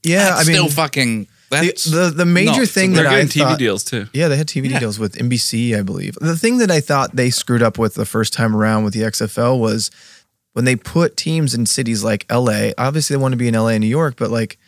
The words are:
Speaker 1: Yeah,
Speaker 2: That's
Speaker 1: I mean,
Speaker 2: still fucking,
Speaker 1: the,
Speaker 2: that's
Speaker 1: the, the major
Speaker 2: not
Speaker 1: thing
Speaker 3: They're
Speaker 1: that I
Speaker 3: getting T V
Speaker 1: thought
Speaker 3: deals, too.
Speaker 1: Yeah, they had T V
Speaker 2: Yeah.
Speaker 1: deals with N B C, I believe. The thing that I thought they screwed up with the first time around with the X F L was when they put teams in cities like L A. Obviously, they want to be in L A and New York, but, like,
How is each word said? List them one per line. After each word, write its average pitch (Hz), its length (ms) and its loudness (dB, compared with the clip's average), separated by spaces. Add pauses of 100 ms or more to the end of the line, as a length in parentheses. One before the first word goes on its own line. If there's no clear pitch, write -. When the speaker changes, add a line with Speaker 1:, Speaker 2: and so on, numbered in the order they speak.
Speaker 1:
Yeah, 185 260 2
Speaker 2:
That's 175 120 0
Speaker 1:
I - 40 2
mean, 165 100 4
Speaker 2:
still 170 140 2
fucking, 135 580 -2 (220)
Speaker 1:
the, 135 80 -2
Speaker 2:
that's 170 280 0
Speaker 1:
the, 165 300 2
the 175 100 2
major 185 360 4
Speaker 2:
not 220 80 2
Speaker 1:
thing 185 240 0
Speaker 3:
They're 160 100 4
Speaker 1:
that 143 80 2
I - 40 4
Speaker 3:
getting 180 140 4
T 147 100 -2
V 143 60 4
Speaker 1:
thought 131 140 0
Speaker 3:
deals, 104 240 -2
too. 110 300 -6
Speaker 1:
Yeah, 160 160 0
they 139 80 0
had 151 100 -2
T - 140 -6
V 233 80 -2
Speaker 2:
Yeah. - 100 0
Speaker 1:
deals 156 200 -4
with - 200 -4
N 120 80 -2
B 123 80 0
C, 117 400 -2
I 101 60 0
believe. 95 400 -6
The 165 160 0
thing 240 220 2
that 208 120 2
I 156 80 2
thought 139 380 0
they 127 140 2
screwed 120 320 0
up 110 140 2
with 110 180 -2
the 104 100 -4
first 110 260 -2
time 113 240 0
around 107 300 2
with 101 80 -2
the 110 100 -2
X 110 180 -4
F 107 160 -6
L 123 220 2
was 110 320 -2 (640)
when 120 100 -2
they 127 140 2
put - 400 0
teams 160 360 -2
in 117 120 0
cities 113 360 -2
like 110 280 -2
L 123 200 2
A. 107 280 0
Obviously, 143 400 -2
they 135 40 0
want 131 120 0
to 123 40 -2
be 120 120 0
in 113 60 2
L 113 120 2
A 113 60 2
and 110 80 0
New 107 60 2
York, 139 280 0
but, 110 140 -4
like, 113 280 -4 (100)